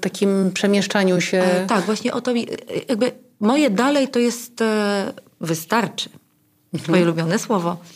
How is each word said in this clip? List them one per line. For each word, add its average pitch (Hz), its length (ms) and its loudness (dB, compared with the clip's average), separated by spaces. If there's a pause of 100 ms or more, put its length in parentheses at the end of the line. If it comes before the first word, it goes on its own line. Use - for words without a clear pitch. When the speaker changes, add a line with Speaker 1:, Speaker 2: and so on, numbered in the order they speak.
Speaker 1:
takim 196 540 0
przemieszczaniu 196 680 2
się. 185 220 0
Speaker 2:
E, 185 240 2
tak, 190 180 2
właśnie 214 280 -2
o 247 80 -2
to 247 140 -2
mi, 233 160 -4
e, - 60 -6 (320)
jakby 247 240 0 (280)
moje 262 300 2
dalej 262 380 2
to 247 100 -2
jest, 240 440 -2
e, 208 500 0 (280)
wystarczy. 170 680 -2 (640)
Speaker 1:
Mhm. 165 120 -8
Speaker 2:
Twoje 180 180 4
ulubione 165 360 0
słowo. 185 380 -2 (200)